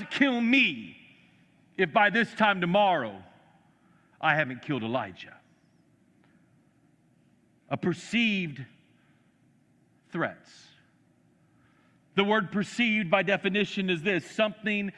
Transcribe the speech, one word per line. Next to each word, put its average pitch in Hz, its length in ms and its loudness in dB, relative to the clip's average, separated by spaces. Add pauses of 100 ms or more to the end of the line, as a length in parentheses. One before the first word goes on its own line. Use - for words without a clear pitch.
(100)
kill 262 300 2
me 226 580 2 (800)
if 180 160 0
by 208 180 4
this 220 240 0
time 202 260 2
tomorrow 175 640 2 (960)
I 156 140 2
haven't 131 280 -4
killed 131 200 -4
Elijah." 113 540 -8 (2250)
A - 80 -4
perceived 180 880 -2 (1500)
threat. 127 380 -6 (1700)
The 196 80 6
word 208 260 2
perceived 214 580 -2
by 196 140 4
definition 190 680 -2
is 170 140 -2
this, 185 260 -2
something 208 680 -2